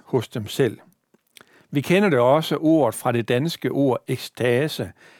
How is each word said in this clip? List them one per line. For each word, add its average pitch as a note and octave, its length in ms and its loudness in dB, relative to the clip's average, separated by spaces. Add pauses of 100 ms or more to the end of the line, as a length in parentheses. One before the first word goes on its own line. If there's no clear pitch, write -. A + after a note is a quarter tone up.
hos A#2+ 240 -2
dem G#2+ 180 -8
selv. - 320 -2 (920)
Vi C#3+ 100 -4
kender G3 280 2
det C#3 100 2
også D3 380 2
ordet D#3 380 2
fra - 180 -2
det A#2+ 160 -2
danske C3 420 -2
ord C#3 380 0
ekstase, B2 840 -4 (280)